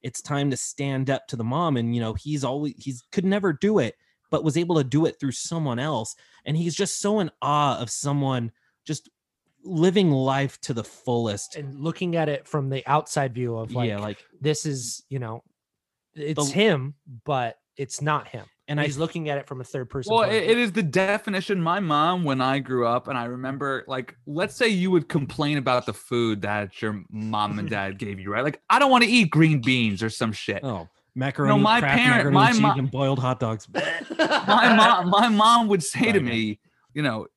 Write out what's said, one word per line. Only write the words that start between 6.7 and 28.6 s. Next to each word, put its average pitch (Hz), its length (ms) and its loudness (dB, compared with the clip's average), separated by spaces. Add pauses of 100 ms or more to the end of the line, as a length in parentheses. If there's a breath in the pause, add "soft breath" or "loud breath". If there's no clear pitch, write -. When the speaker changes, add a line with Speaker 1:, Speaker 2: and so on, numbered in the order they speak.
Speaker 1:
just - 260 -4
so 208 200 0
in 170 100 -2 (100)
awe 143 400 2
of 117 100 -6
someone 135 600 -2 (340)
just - 240 -8 (540)
living 180 480 4
life 135 520 0
to 135 120 -6
the 113 80 -6
fullest. 117 720 -4
Speaker 2:
And 143 240 -12
looking 165 380 -4
at 156 120 0
it 143 200 -4
from 139 200 -2
the 135 200 -4
outside 139 440 0
view 117 240 -4
of, 113 160 -8
like, 123 160 0
Speaker 1:
Yeah, 101 120 -4
like 104 240 -8 (160)
Speaker 2:
this 151 260 -2
is, 127 420 -8
you 135 120 -8
know, 117 240 -10 (720)
it's 147 340 -2
Speaker 1:
The 139 40 -6
Speaker 2:
him, 151 420 0 (300)
but 127 340 -2 (180)
it's - 260 -8
not 147 240 0
him. 107 200 -14 (220)
Speaker 1:
And 147 120 -2
I 151 40 0
Speaker 2:
He's 147 120 -4
looking 165 320 -6
at 143 100 -2
it 139 100 -10
from 131 120 -12
a 127 40 -12
third 127 260 -10
person 143 240 -4
Speaker 3:
Well, 226 80 4
Speaker 2:
point 196 140 0
of - 60 -
Speaker 3:
it, 160 40 -2
Speaker 2:
view. 220 60 4
Speaker 3:
it 240 60 4
is 233 140 2
the 214 120 0
definition. 190 760 0
My 170 200 0
mom, 170 440 2
when 135 160 0
I 135 200 0
grew 123 260 0
up, 123 220 0
and 127 100 -4
I 117 60 -4
remember, 131 640 -6
like, 131 360 -8
let's 165 300 -4
say 240 140 0
you 190 240 2
would 165 160 2
complain 147 500 0
about 123 260 0
the 113 80 -6
food 113 500 -2
that 104 380 -4
your 107 300 -4
mom 107 480 -4
and 104 120 -6
Speaker 2:
<laughs> 107 60 -4
Speaker 3:
dad 98 220 -6
gave 101 220 -10
you, 95 120 -10
right? 117 120 -2
Like, - 260 -4